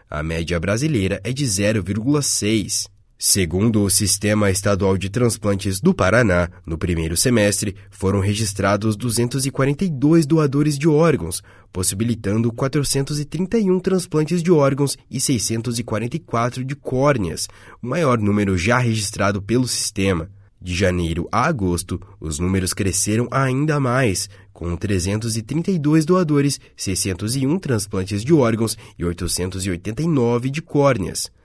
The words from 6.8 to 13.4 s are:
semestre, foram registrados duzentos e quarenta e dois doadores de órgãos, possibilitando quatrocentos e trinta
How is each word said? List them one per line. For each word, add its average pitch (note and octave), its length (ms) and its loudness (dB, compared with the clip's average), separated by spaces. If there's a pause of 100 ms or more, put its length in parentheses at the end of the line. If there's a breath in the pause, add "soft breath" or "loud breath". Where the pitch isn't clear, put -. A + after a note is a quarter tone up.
semestre, G#2 580 2 (160 soft breath)
foram G2 300 0
registrados G2+ 720 0
duzentos A#2+ 520 -2
e C3 40 -2
quarenta C#3 360 0
e - 20 -2
dois D3+ 380 4
doadores D3 520 2
de D3 80 -2
órgãos, D3 560 2 (300 soft breath)
possibilitando A2 800 -2
quatrocentos C#3 640 -2
e D3 60 -4
trinta F#3 340 -2